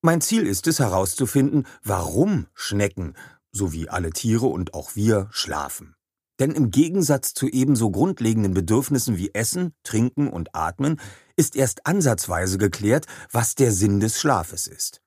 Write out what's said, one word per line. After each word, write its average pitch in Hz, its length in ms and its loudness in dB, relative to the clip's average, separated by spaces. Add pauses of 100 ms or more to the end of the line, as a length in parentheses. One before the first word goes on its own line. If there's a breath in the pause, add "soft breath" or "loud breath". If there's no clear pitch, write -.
Mein 165 180 4
Ziel 220 260 0
ist 98 200 -2
es, 160 140 0
herauszufinden, 127 840 0 (160 loud breath)
warum 98 680 0
Schnecken, 101 640 -4 (360 loud breath)
so 95 220 -4
wie 80 160 -8
alle 90 220 -4
Tiere 113 340 0
und 87 300 -2
auch - 220 -10
wir, 104 340 2
schlafen. - 680 -8 (440)
Denn 139 100 2
im 131 200 2
Gegensatz 160 640 2
zu - 160 -4
ebenso 127 420 2
grundlegenden 110 600 2
Bedürfnissen 110 640 0
wie 90 160 -6
Essen, 160 400 -4 (100)
Trinken 123 460 0
und - 260 -8
Atmen 135 460 -2 (360 loud breath)
ist - 200 0
erst 131 300 0
ansatzweise 98 720 0
geklärt, 104 480 0 (260 loud breath)
was 117 220 0
der 123 180 4
Sinn 101 260 2
des 110 220 0
Schlafes 98 460 0
ist. - 400 -10